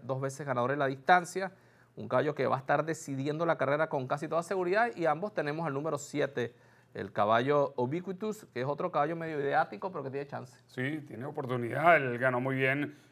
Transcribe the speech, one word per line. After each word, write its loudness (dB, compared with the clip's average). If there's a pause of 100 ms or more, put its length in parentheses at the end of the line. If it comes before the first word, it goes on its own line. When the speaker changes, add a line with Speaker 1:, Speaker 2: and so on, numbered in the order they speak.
Speaker 1:
dos -4
veces -6
ganador 0
en 0
la 2
distancia, 2 (440)
un -10
caballo 2
que 2
va 2
a -8
estar 0
decidiendo -4
la 2
carrera 0
con -4
casi -2
toda 0
seguridad, 0
y 0
ambos 0
tenemos -2
al -2
número -2
siete, -4 (400)
el -10
caballo 4
Ubiquitous, -4
que -6
es -2
otro -4
caballo 0
medio -6
ideático, -2
pero -8
que -8
tiene -6
chance. -12
Speaker 2:
Sí, -4
tiene -12
oportunidad. 2
Él 2
ganó 2
muy 0
bien 0 (140)